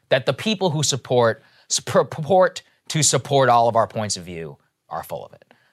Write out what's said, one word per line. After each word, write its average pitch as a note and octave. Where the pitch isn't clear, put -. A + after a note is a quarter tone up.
that -
the C#3+
people G3
who D3
support, A#2+
s-, -
pur-, F3
purport F3+
to D#3
support C3+
all A#2+
of A2
our A2
points G#2+
of F2+
view E2
are D#2+
full D#2
of -
it. -